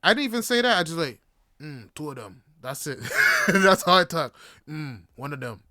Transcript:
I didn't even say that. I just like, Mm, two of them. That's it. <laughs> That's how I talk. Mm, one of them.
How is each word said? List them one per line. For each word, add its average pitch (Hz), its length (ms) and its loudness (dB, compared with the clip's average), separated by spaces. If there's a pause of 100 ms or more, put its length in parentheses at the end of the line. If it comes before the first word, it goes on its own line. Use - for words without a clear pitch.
I 190 100 6
didn't 277 120 0
even 233 160 -2
say 240 200 0
that. 240 160 2
I 180 60 2
just 165 140 -4
like, 135 220 -4 (420)
Mm, 135 340 -16
two 151 140 -10
of 139 80 -12
them. 107 240 -16 (200)
That's 131 260 -10
it. 131 120 -8 (260)
<laughs> - 220 2
That's 190 360 6
how 185 160 6
I 180 40 4
talk. 165 320 -4 (320)
Mm, 143 360 -10 (120)
one 135 160 -10
of 143 80 -10
them. 117 320 -10